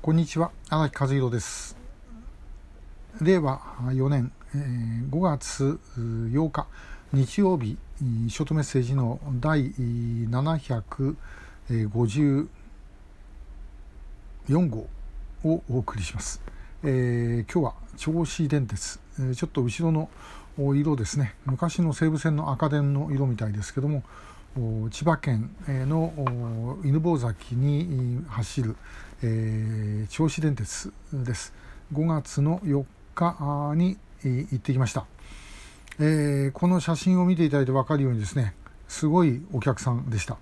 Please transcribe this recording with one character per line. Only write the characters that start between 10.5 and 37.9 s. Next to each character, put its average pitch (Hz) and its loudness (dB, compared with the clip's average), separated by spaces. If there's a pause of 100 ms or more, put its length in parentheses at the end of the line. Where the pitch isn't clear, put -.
百 135 -2 (760)
五 117 2
十 139 4 (2000)
四 156 4
号 110 -4 (560)
を 165 2
お 127 0
送 - -4
り 92 -2
し - -6
ま 98 -6
す。 - -8 (400)
え 120 2
ー、 - -14
今 175 2
日 120 0
は - - (240)
銚 165 0
子 156 0
電 139 2
鉄、 - -8 (180)
え 139 -2 (100)
ー、 123 -2
ち - -2
ょ - -10
っ - -10
と 131 0
後 120 0
ろ 165 4
の 156 0 (480)
お 139 4
色 147 4
で 113 0
す - -2
ね、 127 0 (120)
昔 156 0
の 160 4
西 160 2
武 156 2
線 156 2
の 151 0
赤 143 2
電 143 4
の 147 0
色 139 2
み 120 2
た 107 -2
い - -2
で 101 -2
す - -10
け 135 -2
ど 143 0
も、 147 0 (520)
お、 113 -2
千 - -8
葉 160 4
県、 120 -2 (120)
え 131 -2
ー、 - -2
の、 160 0
お、 120 -2
犬 143 4
吠 160 2
埼 117 -4
に 139 0
走 113 -4
る、 110 -2 (480)
え 110 -2
ー、 - -10
銚 156 2
子 - -4
電 151 2
鉄 - -8 (180)
で 127 -2
す。 - -8 (380)
五 156 0
月 156 0
の 156 4
四 143 2 (300)
日 147 0
に、 180 4 (260)
え 135 0
ー、 123 2 (140)
行 131 0
っ - -2
て - -2
き 127 4
ま 131 4
し - -2
た。 - -4 (920)
え 147 4
ー、 - -2
こ 175 2
の 180 6
写 165 2
真 185 4
を 180 6
見 185 6
て 165 6
い 151 4
た 143 4
だ 139 6
い - 6
て 127 0
分 135 4
か 156 2